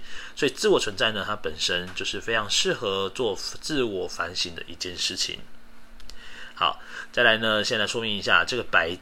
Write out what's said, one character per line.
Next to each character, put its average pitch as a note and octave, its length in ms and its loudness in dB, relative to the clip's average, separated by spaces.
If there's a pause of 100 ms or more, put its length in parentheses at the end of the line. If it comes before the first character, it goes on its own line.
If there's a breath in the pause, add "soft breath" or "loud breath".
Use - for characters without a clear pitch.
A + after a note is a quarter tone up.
(360 loud breath)
所 C#3+ 140 2
以 - 20 0
自 - 160 0
我 E3 140 8
存 G#2 160 -2
在 A2+ 160 2
呢， G2+ 140 -2
它 G#2 100 -2
本 - 220 -4
身 F2+ 360 0
就 F#2 80 -4
是 G2 160 -2
非 G2+ 140 -4
常 G#2+ 160 2
适 F#3 240 2
合 G2 380 0
做 G#2 260 0
自 - 460 -2
我 G2 260 0
反 F2 260 -6
省 E2+ 200 -4
的 - 120 -8
一 - 80 -10
件 F2 220 -8
事 - 180 -2
情。 - 260 -2 (1120 loud breath)
好， - 260 0 (320 loud breath)
再 B2 120 4
来 A2+ 120 8
呢， A2 260 2
先 A2 160 0
来 G#2 80 0
说 A#2 140 -2
明 A2 160 -2
一 F#2+ 60 -6
下 F#2 200 6
这 B2+ 140 -2
个 A2 60 0
白 F2 400 2